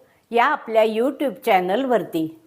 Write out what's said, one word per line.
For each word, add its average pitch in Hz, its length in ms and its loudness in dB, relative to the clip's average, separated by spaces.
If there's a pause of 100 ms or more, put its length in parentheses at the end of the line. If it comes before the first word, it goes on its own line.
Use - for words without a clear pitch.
(320)
या 233 140 2
आपल्या 226 380 0
YouTube 233 500 -2
चॅनलवरती 185 1120 -2